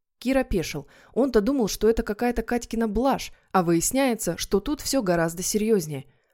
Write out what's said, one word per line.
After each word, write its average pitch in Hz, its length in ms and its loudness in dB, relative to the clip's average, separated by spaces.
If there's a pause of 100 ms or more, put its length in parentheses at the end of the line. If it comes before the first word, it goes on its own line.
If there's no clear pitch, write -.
(200)
Кир 269 180 0
опешил. 190 500 -2 (260)
Он-то 233 280 4
думал, 247 260 0
что - 220 0
это 226 140 0
какая-то 233 400 -4
Катькина 226 440 -2
блажь, 226 460 -2 (180)
а 185 120 4
выясняется, 185 720 0
что - 220 0
тут 285 220 -4
всё 269 200 0
гораздо 170 400 0
серьёзнее. 185 640 0 (280)